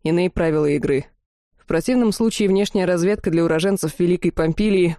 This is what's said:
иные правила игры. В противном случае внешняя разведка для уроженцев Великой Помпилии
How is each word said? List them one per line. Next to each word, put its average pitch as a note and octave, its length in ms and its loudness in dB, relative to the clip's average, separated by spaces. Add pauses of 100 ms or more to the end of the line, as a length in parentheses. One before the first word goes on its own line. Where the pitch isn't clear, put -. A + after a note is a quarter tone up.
иные F3 260 0
правила D#3 380 0
игры. C#3+ 400 -2 (500)
В - 80 -20
противном A3+ 480 0
случае A3 360 0
внешняя F#3+ 360 0
разведка F3+ 460 0
для E3 140 2
уроженцев E3 540 -2
Великой F3 340 0
Помпилии F3 680 0